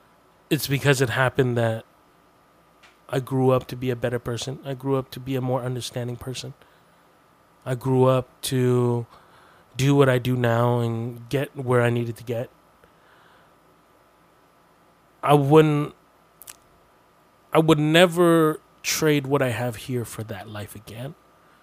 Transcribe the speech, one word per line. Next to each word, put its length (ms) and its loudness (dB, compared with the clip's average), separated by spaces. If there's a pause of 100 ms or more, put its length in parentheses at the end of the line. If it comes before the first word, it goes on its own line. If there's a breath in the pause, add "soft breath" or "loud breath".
(520 soft breath)
It's 160 -2
because 340 2
it 80 2
happened 480 0
that 260 -2 (1300)
I 100 -4
grew 300 0
up 200 2
to 60 -10
be 140 -6
a 60 -4
better 240 -4
person. 440 -8
I 120 -10
grew 220 -4
up 140 -6
to 80 -14
be 160 -6
a 60 -4
more 220 -2
understanding 520 -8
person. 380 -12 (1120 soft breath)
I 80 -4
grew 320 2
up 240 2 (140)
to 640 0 (680 soft breath)
do 200 2
what 140 6
I 100 2
do 160 -2
now 440 2
and 500 -6
get 280 -4
where 240 0
I 80 2
needed 280 -4
to 60 -20
get. 260 -8 (2750 soft breath)
I 100 4
wouldn't, 640 4 (1600)
I 80 4
would 200 4
never 800 4 (240)
trade 420 0
what 160 0
I 80 0
have 260 -4 (120)
here 180 -4
for 200 -12
that 220 -12
life 280 -14
again. 400 -16 (480 soft breath)